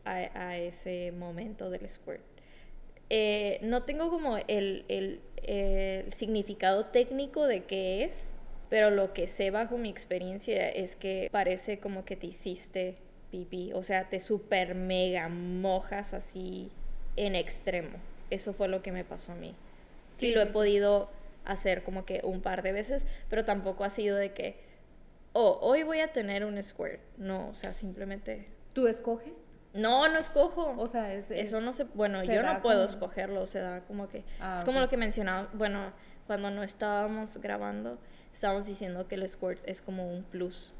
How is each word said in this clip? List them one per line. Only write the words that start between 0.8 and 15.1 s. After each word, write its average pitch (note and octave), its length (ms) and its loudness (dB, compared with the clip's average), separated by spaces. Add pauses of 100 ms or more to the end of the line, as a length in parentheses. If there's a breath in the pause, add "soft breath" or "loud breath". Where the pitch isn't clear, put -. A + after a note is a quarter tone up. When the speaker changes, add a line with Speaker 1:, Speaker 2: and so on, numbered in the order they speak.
Speaker 1:
momento F3+ 580 -8
del F3+ 180 -6
squirt. - 340 -12 (880 loud breath)
Eh, G#3 520 2
no A#3+ 220 2
tengo D#4 260 -2
como D4+ 280 0
el, G3 500 0
el, G3 320 -2 (220)
el F#3+ 720 2
significado G3+ 760 2
técnico C#4 600 2
de G3 180 2
qué F#3+ 400 0
es, - 300 -6 (360)
pero G#3+ 200 8
lo G3 220 4
que E3+ 140 -2
sé G3 240 0
bajo A3+ 280 0
mi A3 120 -2
experiencia F#3 800 0
es F#3 280 -2
que F#3+ 340 -2
parece F#3+ 480 2
como F#3+ 260 -6
que F#3+ 120 -8
te E3+ 100 -8
hiciste F3+ 680 -6 (340)
pipí, F3+ 420 -6
o F#3 100 -2
sea, F#3+ 260 0
te F#3+ 120 -2
super F#3 540 2
mega F#3 540 2